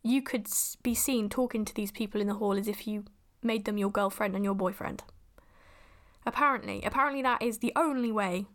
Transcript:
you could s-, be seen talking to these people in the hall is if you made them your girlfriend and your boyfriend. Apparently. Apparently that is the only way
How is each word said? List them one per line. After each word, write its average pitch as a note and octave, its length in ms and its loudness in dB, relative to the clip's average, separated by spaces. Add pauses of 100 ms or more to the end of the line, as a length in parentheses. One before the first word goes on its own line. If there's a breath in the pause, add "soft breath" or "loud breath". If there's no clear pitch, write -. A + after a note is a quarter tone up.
you C4 180 4
could B3 260 -4
s-, - 360 -2
be A#3+ 100 2
seen A3+ 360 0
talking A#3+ 360 0
to - 80 -10
these G3+ 180 -4
people G#3 300 -4
in G3+ 60 2
the G3+ 80 0
hall G3+ 180 0
is G3+ 140 0
if G#3 200 -6
you G#3 180 -4 (360)
made A3+ 240 0
them G#3 120 0
your G3+ 140 2
girlfriend G3+ 440 0
and G3+ 80 0
your G3 120 2
boyfriend. - 480 -2 (1200 soft breath)
Apparently. A#3+ 580 0
Apparently C#4 380 2
that B3 200 2
is A3 180 -2
the A#3+ 160 0
only C4 360 2
way G3 440 0